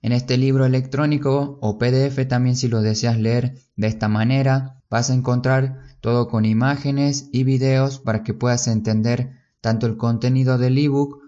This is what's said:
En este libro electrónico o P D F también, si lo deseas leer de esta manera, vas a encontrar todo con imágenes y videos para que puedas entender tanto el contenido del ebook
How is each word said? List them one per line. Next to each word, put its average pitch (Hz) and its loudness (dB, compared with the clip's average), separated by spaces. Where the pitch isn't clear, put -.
En 110 -2
este 123 0
libro 135 2
electrónico 139 0
o 107 -2
P 120 0
D 131 2
F 135 -2
también, 123 0
si 127 -2
lo 113 0
deseas 110 0
leer 120 0
de 104 0
esta 110 -2
manera, 131 0
vas 120 0
a - 2
encontrar 127 0
todo 120 0
con 113 0
imágenes 139 0
y 131 0
videos 135 2
para 110 -4
que 110 -6
puedas 120 -2
entender 110 0
tanto 113 -2
el 110 -2
contenido 127 0
del 127 2
ebook 143 0